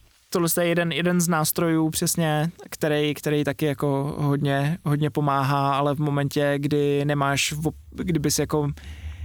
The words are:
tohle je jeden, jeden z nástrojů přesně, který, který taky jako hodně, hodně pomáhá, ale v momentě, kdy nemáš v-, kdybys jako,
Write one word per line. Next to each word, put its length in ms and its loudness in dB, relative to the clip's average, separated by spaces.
tohle 180 2
je 60 2
jeden, 260 0
jeden 280 2
z 80 0
nástrojů 640 2
přesně, 600 0
který, 440 0
který 300 0
taky 220 -2
jako 520 -2
hodně, 680 0
hodně 260 0
pomáhá, 640 2
ale 200 2
v 60 -6
momentě, 580 0
kdy 460 2
nemáš 480 0
v-, 200 -2
kdybys 480 0
jako, 320 0